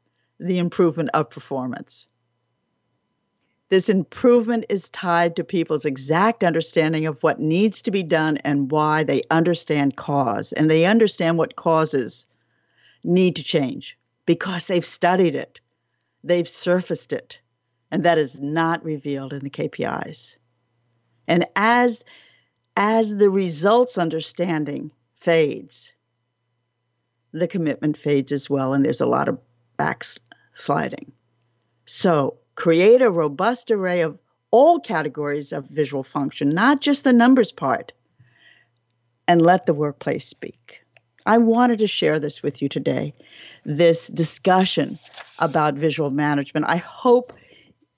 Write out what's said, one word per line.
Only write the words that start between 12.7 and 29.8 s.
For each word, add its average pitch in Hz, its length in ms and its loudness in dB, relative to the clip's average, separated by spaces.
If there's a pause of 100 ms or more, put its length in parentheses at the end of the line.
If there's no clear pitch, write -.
need 180 320 2
to 151 80 -8
change 147 520 -4 (300)
because 170 400 -2
they've 175 180 -2
studied 180 520 2
it. - 240 -12 (640)
They've 170 240 0
surfaced 180 640 -4
it. - 280 -12 (500)
And 151 140 -2
that 165 140 4
is 135 240 -4
not 165 420 -2
revealed 139 480 -8
in 139 120 -10
the 139 40 -10
K - 200 -8
P - 160 -8
Is. - 520 -10 (920)
And 170 260 2
as, 233 500 2 (720)
as 214 400 0
the 202 140 6
results 196 680 2
understanding 160 920 -4 (240)
fades, - 800 -2 (1400)
the 165 140 -2
commitment 156 500 -4
fades 143 360 -2
as 139 180 -6
well, 135 240 -2
and 139 100 2
there's 131 160 -2
a 123 60 2
lot 127 220 0
of - 100 -4 (400)
backsliding. - 1300 -6 (760)